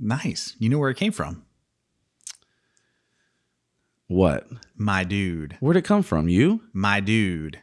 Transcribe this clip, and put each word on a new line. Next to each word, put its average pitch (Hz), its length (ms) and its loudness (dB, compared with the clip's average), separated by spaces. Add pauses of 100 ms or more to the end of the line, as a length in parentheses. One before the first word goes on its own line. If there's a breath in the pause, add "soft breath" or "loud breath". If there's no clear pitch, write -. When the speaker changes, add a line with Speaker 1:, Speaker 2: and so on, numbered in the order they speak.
Speaker 1:
nice. 120 580 -6
You 113 100 0
know 143 100 2
where 139 120 0
it 127 60 -6
came 208 160 -2
from. 80 320 -8 (2750)
Speaker 2:
What? 90 380 2 (300)
Speaker 1:
My 101 280 0
dude. 90 560 -4
Speaker 2:
Where'd 160 160 2
it 180 80 2
come 208 180 4
from? 82 260 0
You? 151 320 4 (120)
Speaker 1:
My 101 280 0
dude. 95 640 -2